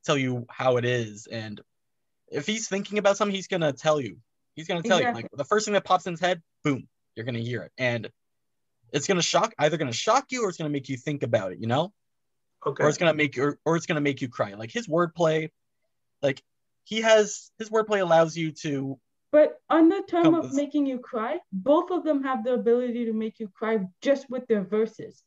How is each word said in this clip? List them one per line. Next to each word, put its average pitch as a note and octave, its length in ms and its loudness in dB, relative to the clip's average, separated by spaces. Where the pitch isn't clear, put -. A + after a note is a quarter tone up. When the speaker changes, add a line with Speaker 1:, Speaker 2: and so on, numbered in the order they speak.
Speaker 1:
tell D3+ 140 2
you B2+ 300 -2
how B2+ 280 2
it A#2+ 80 0
is. A#2 420 -2
And A2 340 -10
if C#3+ 180 -4
he's A3 220 -4
thinking G3+ 300 -4
about G3+ 180 4
something, G3+ 180 0
he's F#3+ 140 -6
gonna E3 240 0
tell D3+ 280 0
you. G2+ 180 -8
He's D#3+ 140 -14
gonna F3 140 -4
tell F#3 180 4
you. C#3 80 0
Speaker 2:
Exactly. A3+ 140 -6
Speaker 1:
Like, - 100 -14
the C3+ 120 -6
first G#3 200 0
thing G#3 100 -2
that F#3+ 100 2
pops F#3 220 2
in F#3 60 -4
his D#3+ 80 -8
head, F3+ 220 0
boom, C#3+ 240 -2
you're A2+ 120 -10
gonna A#2+ 120 -6
hear A#2 240 -6
it. - 160 -16
And A#2 320 -2
it's C#3+ 140 -2
gonna F3 160 2
shock, G3 360 0
either D3+ 180 2
gonna C#3+ 160 -4
shock A#3 380 0
you B3 140 -4
or G3 40 0
it's F3 100 -8
gonna D#3 120 -4
make C#3+ 180 -6
you C3+ 80 -4
think C#3+ 260 -6
about A2 300 0
it, - 60 -12
you A2 80 -6
know? D3 260 0
Speaker 3:
Okay. D3 180 -2
Speaker 1:
Or D3 40 6
it's D3 100 0
gonna E3 160 4
make D3 220 0
you, B2 80 0
or, D3 200 -2
or E3 120 2
it's D#3+ 100 -4
gonna D#3 140 0
make C#3+ 200 0
you C3 80 -4
cry. G#2+ 260 -4
Like, A2 160 -12
his A#3+ 180 -8
wordplay, D#3+ 640 0
like, C#3 200 0
he A3 180 -4
has, A3 560 4
his G#3+ 120 -10
wordplay G#3+ 300 2
allows E3 360 4
you D#3+ 160 -4
to C3+ 360 -4
Speaker 2:
But D4+ 380 4
on D#4+ 200 6
the F#4+ 200 2
term E4+ 160 0
Speaker 1:
come E4 100 6
Speaker 2:
of D#4+ 100 -2
Speaker 1:
with C4 100 -8
Speaker 2:
making C#4+ 320 -2
you B3+ 120 -4
cry, B3+ 400 -6
both C#4+ 380 2
of F4 120 -2
them C#4+ 220 0
have B3+ 200 -4
the B3+ 100 0
ability A#3+ 500 0
to A3+ 80 -2
make A3 260 -4
you A3 100 -8
cry A3 320 -2
just C#4 300 0
with B3+ 160 -8
their G#3 160 0
verses. G#3+ 640 -4